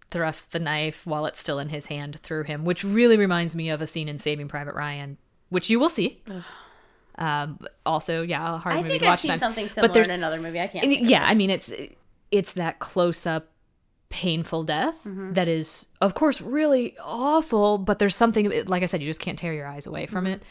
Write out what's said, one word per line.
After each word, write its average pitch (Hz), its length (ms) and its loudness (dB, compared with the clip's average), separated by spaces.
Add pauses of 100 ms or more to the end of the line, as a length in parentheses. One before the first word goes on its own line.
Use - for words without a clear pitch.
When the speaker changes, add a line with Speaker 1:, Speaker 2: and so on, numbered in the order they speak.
(100)
Speaker 1:
thrust 160 420 -4
the - 80 -2
knife 151 460 -2
while 151 200 -2
it's - 140 -4
still 143 180 -2
in 147 120 -6
his 147 160 -8
hand 147 340 -8
through 156 240 -4
him, 151 200 -6
which 180 200 0
really 220 320 8
reminds 170 400 2
me 160 120 -2
of 151 140 -2
a 156 40 -6
scene 151 220 -6
in 147 100 -8
Saving 147 300 -2
Private 143 260 -8
Ryan, 143 440 -8 (300)
which 180 200 0
you 226 120 6
will 320 80 4
see. - 420 -2
Speaker 2:
Ugh. 180 120 -12 (760)
Speaker 1:
Um, 147 420 -4 (280)
also, 165 360 -2
yeah, 165 320 -4
a 165 40 -6
hard 170 160 -2
Speaker 2:
I 320 40 0
Speaker 1:
movie 359 120 -2
Speaker 2:
think - 120 0
Speaker 1:
to 453 60 4
Speaker 2:
I've 349 40 8
Speaker 1:
watch - 80 2
Speaker 2:
seen 302 100 -2
Speaker 1:
time. 165 80 0
Speaker 2:
something 226 280 -2
Speaker 1:
But - 60 -6
Speaker 2:
similar 214 220 4
Speaker 1:
there's 220 140 8
Speaker 2:
in 180 80 0
another 160 240 -2
movie. 165 200 -6
I 185 80 -2
can't - 160 -4
Speaker 1:
and 277 80 4
Speaker 2:
think 240 120 2
of 233 60 6
Speaker 1:
yeah, 175 160 6
Speaker 2:
it. - 40 6
Speaker 1:
I 208 40 6
mean, 196 160 6
it's, 185 200 -2 (600)
it's 202 220 2
that 165 260 -4
close-up, 165 720 0 (600)
painful 165 540 -2
death 165 400 -2
Speaker 2:
Mm-hmm. 190 280 -8
Speaker 1:
that 175 160 2
is, 160 400 -2 (120)
of 196 140 2
course, 302 260 2
really 269 640 0
awful, 226 760 2
but 202 200 0
there's 202 180 2
something, 208 500 2
like 180 180 0
I - 20 -2
said, 170 160 -2
you 147 60 -6
just 156 120 -6
can't - 180 -6
tear 170 140 -6
your 147 140 -8
eyes 143 200 -10
away - 200 -8
from 185 180 -4
Speaker 2:
Mm-hmm. 190 100 -2
Speaker 1:
it. 196 160 -14